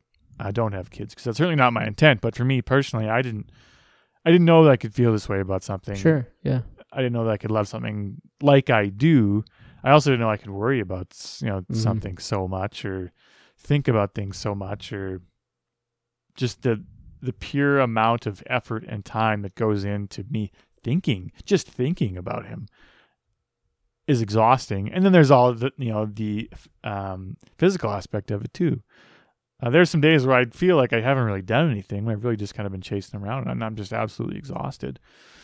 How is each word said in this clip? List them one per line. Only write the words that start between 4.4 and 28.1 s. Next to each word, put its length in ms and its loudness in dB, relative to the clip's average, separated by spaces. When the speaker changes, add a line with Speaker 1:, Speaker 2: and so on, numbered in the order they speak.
Speaker 1:
know 180 10
that 60 10
I 80 6
could 160 -10
feel 180 4
this 160 -2
way 120 -2
about 220 -4
something. 320 -10
Speaker 2:
Sure, 320 2
yeah. 200 -2
Speaker 1:
I 120 -20
didn't 100 0
know 140 -2
that 60 0
I 40 -2
could 140 -4
love 180 0
something 480 -8
like 300 6
I 160 2
do. 580 4
I 100 4
also 180 6
didn't 100 2
know 100 0
I 60 0
could 140 -14
worry 300 -2
about 320 -8
s-, 300 -18
you 60 -4
know, 120 -4
Speaker 2:
Mm-hmm. 140 -8
Speaker 1:
something 440 -4
so 300 -6
much 360 -8
or 280 -8
think 300 -2
about 260 0
things 220 -8
so 180 -6
much, 380 -10
or 300 -8
just 280 -6
the, 220 -2
the 100 -6
pure 480 0
amount 460 0
of 200 -8
effort 420 -6
and 160 -10
time 380 0
that 120 -10
goes 300 -2
into 460 -8
me 200 -4
thinking, 500 -4
just 220 0
thinking 520 -4
about 280 -10
him 200 -14
is 140 2
exhausting. 680 0
And 140 0
then 80 6
there's 180 8
all 240 6
the, 240 -4
you 120 -4
know, 160 -2
the, 440 -6
um, 540 -10
physical 320 0
aspect 400 -8